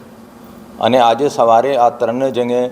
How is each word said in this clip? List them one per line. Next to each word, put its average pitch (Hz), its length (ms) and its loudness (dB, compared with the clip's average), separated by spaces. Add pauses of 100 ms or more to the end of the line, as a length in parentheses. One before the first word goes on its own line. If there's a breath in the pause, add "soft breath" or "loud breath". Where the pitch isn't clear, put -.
(800)
અને 117 180 2
આજે 117 300 2
સવારે 127 480 2
આ 120 140 2
ત્રણ 120 380 -4
જગ્યાએ 123 440 -2